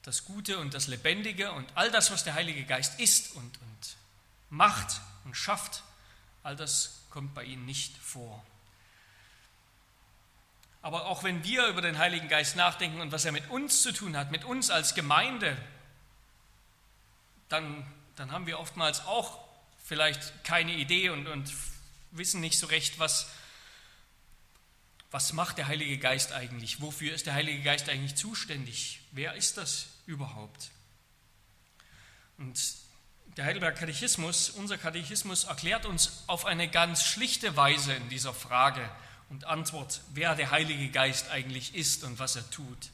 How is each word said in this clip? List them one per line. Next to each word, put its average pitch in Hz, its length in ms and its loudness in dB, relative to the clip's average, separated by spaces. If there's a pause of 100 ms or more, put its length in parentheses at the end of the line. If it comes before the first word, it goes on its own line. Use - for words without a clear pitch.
Das - 220 -2
Gute 202 340 -4
und 147 140 -4
das 139 140 -2
Lebendige 190 640 0
und 139 240 -6
all 202 160 4
das, 220 220 6
was 185 100 0
der 156 120 -2
Heilige 156 300 -2
Geist 135 360 0
ist - 340 6
und, 120 260 -14
und 110 360 -16 (540)
macht 160 500 4 (240)
und - 120 -12
schafft, - 460 -4 (640)
all 143 100 -8
das - 460 -2 (100)
kommt 139 240 -10
bei 123 80 -10
ihnen 127 240 -12
nicht - 300 -6
vor. 110 500 -14 (2250)
Aber 165 260 -4
auch 180 180 -2
wenn 180 180 0
wir 240 240 4
über 180 160 2
den 165 160 2
Heiligen 165 300 4
Geist 151 260 4
nachdenken 175 460 2
und 156 100 -6
was 147 140 0
er 160 80 2
mit 147 180 -4
uns 269 320 4
zu 254 100 4
tun 175 240 -4
hat, 143 140 -2
mit 160 140 -4
uns 254 260 0
als 160 240 4
Gemeinde, 175 640 4 (1900)
dann, 147 360 -4 (300)
dann 135 160 -10
haben 175 160 -6
wir 160 140 -6
oftmals 156 460 0
auch 214 340 -2 (440)
vielleicht 151 600 0
keine 170 280 2
Idee 170 380 2
und, 147 160 -4
und 143 260 -6 (600)
wissen 180 280 -2
nicht 160 200 2
so 165 80 -6
recht, 156 320 2
was, - 280 2 (1800)
was 139 200 0
macht 170 240 -2
der 139 120 -2
Heilige 147 300 0
Geist 135 340 2
eigentlich? 123 480 -6
Wofür 151 340 -4
ist 160 120 -4
der 143 80 -2
Heilige 147 280 0
Geist 143 260 2
eigentlich 139 280 -2
zuständig? 143 840 -6 (120)
Wer 147 220 -6
ist - 220 0
das - 300 -4 (180)
überhaupt? 110 680 -10 (1700)
Und 127 220 -6 (760)
der 139 80 -6
Heidelberger 170 340 0
Katechismus, 165 720 0
unser 202 280 -6
Katechismus, 175 640 -2
erklärt 180 420 -2
uns - 400 0
auf 175 180 -2
eine 170 240 2
ganz 170 360 4
schlichte - 520 0
Weise 139 380 6
in 123 140 -4
dieser 127 260 -4
Frage 127 560 4 (380)
und 139 160 -12
Antwort, 156 580 -4 (100)
wer 156 220 2
der 143 160 0
Heilige 147 400 2
Geist 135 400 2
eigentlich 131 460 -6
ist 151 260 0
und 123 160 -8
was 131 180 -2
er 117 140 -8
tut. 127 440 -12